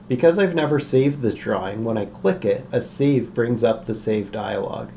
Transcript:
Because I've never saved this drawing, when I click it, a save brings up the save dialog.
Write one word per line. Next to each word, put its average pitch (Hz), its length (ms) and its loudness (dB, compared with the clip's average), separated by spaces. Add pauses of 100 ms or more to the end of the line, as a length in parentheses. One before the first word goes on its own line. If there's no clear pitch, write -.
Because 165 280 6
I've 185 180 2
never 147 220 2
saved 139 440 2
this 107 140 0
drawing, 104 500 -4
when 113 120 -2
I 104 60 -2
click - 400 -2
it, 101 260 0
a 123 120 -2
save 139 520 0
brings 117 300 0
up 110 220 2
the 110 100 -4
save 107 380 -2
dialog. 104 640 -6